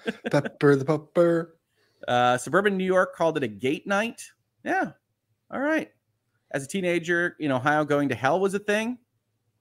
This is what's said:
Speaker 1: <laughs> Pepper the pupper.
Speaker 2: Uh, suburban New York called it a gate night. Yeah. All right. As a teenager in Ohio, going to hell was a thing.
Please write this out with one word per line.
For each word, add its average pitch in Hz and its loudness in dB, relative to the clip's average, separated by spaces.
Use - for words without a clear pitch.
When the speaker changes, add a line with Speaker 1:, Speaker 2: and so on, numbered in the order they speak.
Speaker 1:
<laughs> - -8
Pepper 143 4
the 135 0
pupper. 165 0
Speaker 2:
Uh, 123 2
suburban 190 0
New 185 -2
York 185 2
called 160 0
it 143 -4
a 120 0
gate 127 -4
night. 208 -4
Yeah. 302 -2
All 240 -6
right. 302 -2
As 139 -6
a - -12
teenager 175 -2
in 143 -2
Ohio, 147 2
going 143 0
to 120 -2
hell 143 2
was 196 0
a 202 -2
thing. 220 -2